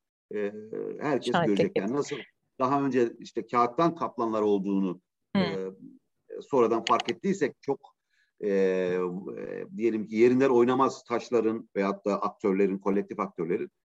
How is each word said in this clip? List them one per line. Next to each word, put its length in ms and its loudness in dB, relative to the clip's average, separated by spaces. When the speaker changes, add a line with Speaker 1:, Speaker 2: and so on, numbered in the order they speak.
Speaker 1:
e, 180 -4
herkes 320 -2
Speaker 2:
Şahitlik 240 2
Speaker 1:
görecek. 180 2
Yani 100 -2
Speaker 2:
ediyor. 140 -2
Speaker 1:
nasıl 160 -4
daha 220 0
önce 380 2
işte 280 -10
kağıttan 480 2
kaplanlar 460 -2
olduğunu, 600 0
Speaker 2:
Hı. 60 2
Speaker 1:
e, 160 -2
sonradan 440 2
fark 260 0
ettiysek 500 -2
çok, 340 -8
e, 100 -4
e, 1160 -2
diyelim 300 0
ki 80 -8
yerinden 340 6
oynamaz 540 4
taşların 720 -2
veyahut 300 -2
da 160 0
aktörlerin, 560 0
kolektif 420 -2
aktörlerin 520 -4